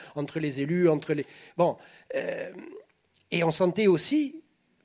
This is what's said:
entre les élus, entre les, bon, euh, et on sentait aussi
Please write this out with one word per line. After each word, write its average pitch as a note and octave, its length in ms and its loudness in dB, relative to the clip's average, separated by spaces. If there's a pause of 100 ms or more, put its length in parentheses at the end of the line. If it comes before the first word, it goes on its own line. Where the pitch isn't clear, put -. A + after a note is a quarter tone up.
(160)
entre D3 240 -6
les C#3 200 -4
élus, E3+ 280 2
entre D3+ 260 0
les, D3 100 -4 (320)
bon, E3+ 200 2 (400)
euh, - 340 -6 (800)
et E3+ 140 0
on E3 60 2
sentait F#3 360 2
aussi C#4 560 2 (420)